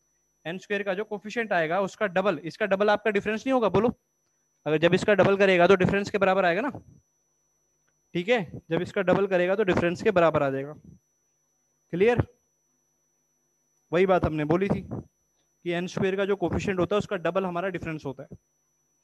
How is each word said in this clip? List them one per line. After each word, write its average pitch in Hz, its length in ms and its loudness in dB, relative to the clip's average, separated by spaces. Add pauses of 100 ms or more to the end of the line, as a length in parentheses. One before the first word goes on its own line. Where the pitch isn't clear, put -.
(460)
एन 170 120 -8
स्क्वायर 202 260 -6
का 196 100 -4
जो 196 120 -6
कोफिशिएंट 214 480 -6
आएगा 170 280 0
उसका 196 260 -4
डबल, 185 340 0
इसका 170 260 -6
डबल 196 220 2
आपका 208 220 0
डिफरेंस 208 340 -4
नहीं 262 80 0
होगा, 226 160 2
बोलो 214 240 2 (720)
अगर 151 120 2
जब 170 160 4
इसका 208 200 4
डबल 196 240 4
करेगा 190 300 6
तो 196 80 8
डिफरेंस 196 340 2
के - 80 -4
बराबर 190 280 2
आएगा 175 160 0
ना, 277 80 -4 (1500)
ठीक 175 140 -4
है, 220 400 -2
जब 165 120 0
इसका 196 220 -6
डबल 185 240 2
करेगा 185 280 0
तो 214 100 0
डिफरेंस 170 380 0
के 226 80 0
बराबर 160 320 4
आ 139 60 0
जाएगा। 135 240 -6 (1200)
क्लियर, 220 320 2 (1700)
वही 180 140 2
बात 180 200 2
हमने 151 200 -2
बोली 180 240 0
थी 196 120 -4
कि - 880 -14
एन 175 160 -4
स्क्वायर 190 280 -2
का 196 100 -2
जो 196 120 0
कोफिशिएंट 180 420 -2
होता 175 160 0
है - 40 2
उसका 202 200 -6
डबल 170 260 -2
हमारा 175 240 -4
डिफरेंस 165 360 -8
होता 135 180 -10
है। - 140 -20 (680)